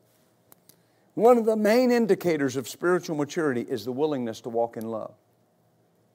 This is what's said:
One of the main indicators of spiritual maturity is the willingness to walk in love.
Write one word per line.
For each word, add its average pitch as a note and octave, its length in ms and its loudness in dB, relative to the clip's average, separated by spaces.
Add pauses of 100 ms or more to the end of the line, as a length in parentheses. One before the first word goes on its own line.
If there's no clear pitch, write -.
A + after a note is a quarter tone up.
(1160)
One A#3 240 6
of A3+ 60 0
the A3 100 2
main A3+ 380 4
indicators E3+ 640 0
of C3 120 -6
spiritual F3 480 -2
maturity C#3+ 440 -2
is A2+ 240 -6
the B2 80 -6
willingness B2+ 480 -4
to - 80 -14
walk A#2 280 -2
in A2+ 140 -8
love. A2 240 -10 (1000)